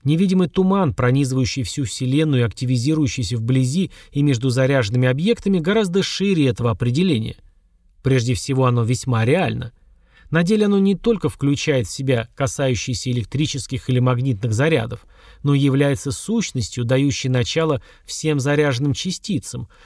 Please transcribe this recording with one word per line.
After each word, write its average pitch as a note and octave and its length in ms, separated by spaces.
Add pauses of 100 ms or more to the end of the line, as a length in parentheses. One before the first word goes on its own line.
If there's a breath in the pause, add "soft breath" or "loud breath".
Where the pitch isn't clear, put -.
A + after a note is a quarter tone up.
невидимый F3+ 460
туман, F#3+ 440
пронизывающий C3 680
всю C#3+ 220
Вселенную C3+ 560
и A#2 40
активизирующийся B2 920
вблизи C3 540 (200 loud breath)
и C#3+ 100
между C3+ 280
заряженными B2+ 580
объектами, F#3 520
гораздо F#3+ 440
шире F#3 440
этого A#2+ 240
определения. B2 680 (680)
Прежде B2+ 300
всего, C3 320
оно A#2+ 180
весьма A#2 400
реально. A#2+ 480 (580 soft breath)
На E3 140
деле G#3 220
оно G3+ 120
не G3 180
только F#3+ 340
включает C#3 580
в - 40
себя C3 440
касающиеся C3 760
электрических B2+ 760
или B2+ 100
магнитных B2+ 540
зарядов, A#2+ 520 (360 soft breath)
но C#3+ 120
и C#3 60
является C#3 520
сущностью, C3+ 720
дающей C3 460
начало C3+ 520 (240 soft breath)
всем D3+ 360
заряженным C#3 520
частицам, - 760 (160 loud breath)